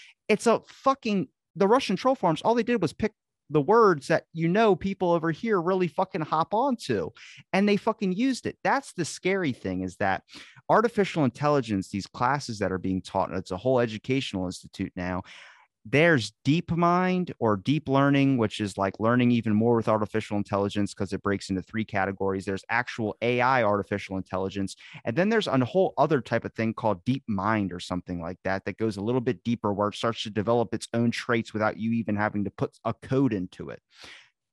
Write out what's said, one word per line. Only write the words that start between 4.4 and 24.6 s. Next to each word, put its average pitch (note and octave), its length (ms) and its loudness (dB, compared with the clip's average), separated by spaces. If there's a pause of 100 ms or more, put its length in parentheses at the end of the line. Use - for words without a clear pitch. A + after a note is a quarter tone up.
know, G3 300 4
people F#3+ 340 -2
over E3 220 2
here G#3 280 0
really F#3 280 2
fucking F#3 320 -4
hop D#3+ 340 -2
onto, G#3+ 560 0 (420)
and G3 160 4
they G#3 80 4
fucking G3+ 360 -2
used A#3+ 340 -2
it. - 160 -8
That's A#3+ 300 0
the E3+ 120 -4
scary F3+ 480 -2
thing, F#2 280 -4
is F#2 160 -6
that G2 260 0 (460)
artificial F#3+ 560 2
intelligence, B2 640 0
these G2 180 -6
classes B2 540 -2
that F#2 100 0
are F#2 80 -2
being F#2 240 -2
taught, - 280 -2
and F2 80 -4
it's F#2 120 -10
a F#2 60 -4
whole B2 240 2
educational G#2+ 680 -4
institute - 480 -8
now, F2+ 280 -4 (640)
there's C#3 480 2 (100)
DeepMind F3 920 0
or A2 180 2
deep C#3 320 -2
learning, C#3 480 4
which A2 240 0
is, G2+ 160 -4
like, G2 240 -2
learning A#2+ 300 4
even A2+ 240 2
more A#2 220 4
with A2+ 120 0
artificial G#2+ 480 0
intelligence G2+ 560 -2
'cause G2 220 -6
it F#2 80 -6
breaks G2+ 260 -2
into F#2 140 -2
three A2 240 -6
categories. G2 580 -2
There's F#2+ 240 -4
actual A#2 540 -4
A B2 180 0
I B2+ 220 2
artificial G2+ 560 -2
intelligence. F#2+ 580 -6 (300)